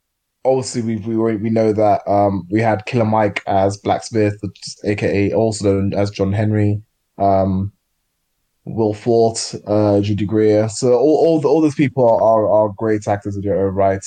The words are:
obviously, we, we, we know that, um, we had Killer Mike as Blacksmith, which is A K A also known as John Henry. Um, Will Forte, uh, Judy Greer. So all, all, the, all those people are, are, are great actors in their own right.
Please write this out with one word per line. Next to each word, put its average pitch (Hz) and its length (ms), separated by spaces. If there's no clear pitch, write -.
obviously, 127 380
we, 113 140
we, 113 400
we 110 140
know 110 220
that, 101 360
um, 98 420
we 107 100
had 107 260
Killer 120 180
Mike 110 420
as 98 320
Blacksmith, 104 600
which - 260
is - 180
A 104 100
K 98 360
A - 60
also 107 280
known 98 300
as 101 160
John 98 220
Henry. 104 480
Um, 98 540
Will 107 300
Forte, 113 720
uh, 104 340
Judy 104 260
Greer. 107 420
So 123 240
all, 135 340
all, 165 140
the, 139 80
all 156 120
those 151 140
people 131 340
are, 107 140
are, 110 280
are 107 260
great 107 320
actors 101 260
in 98 80
their 98 240
own 95 80
right. 98 320